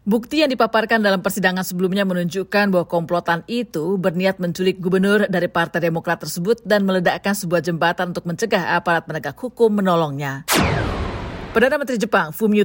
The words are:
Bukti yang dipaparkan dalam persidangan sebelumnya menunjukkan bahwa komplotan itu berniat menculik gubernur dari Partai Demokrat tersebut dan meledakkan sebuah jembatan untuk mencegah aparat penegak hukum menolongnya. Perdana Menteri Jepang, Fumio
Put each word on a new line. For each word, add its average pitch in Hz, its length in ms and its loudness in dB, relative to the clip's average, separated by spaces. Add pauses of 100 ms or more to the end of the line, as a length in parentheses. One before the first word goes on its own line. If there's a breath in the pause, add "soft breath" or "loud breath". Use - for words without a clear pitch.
Bukti 226 320 0
yang 285 160 2
dipaparkan 220 480 2
dalam 196 160 2
persidangan 185 480 -2
sebelumnya 185 400 0
menunjukkan 190 640 0
bahwa 175 160 2
komplotan 170 640 -2
itu 202 480 -4
berniat 185 400 0
menculik 185 400 -2
gubernur 190 480 2
dari 175 240 0
Partai 170 320 -2
Demokrat 165 400 -2
tersebut 180 400 -2
dan 196 240 2
meledakkan 190 480 0
sebuah 175 240 -2
jembatan 175 560 -2
untuk 175 80 -6
mencegah 175 560 -2
aparat 170 240 0
penegak 143 320 -8
hukum 233 320 -2
menolongnya. 160 800 0 (1040)
Perdana 269 320 2
Menteri 247 160 -4
Jepang, 185 320 0
Fumio 208 340 2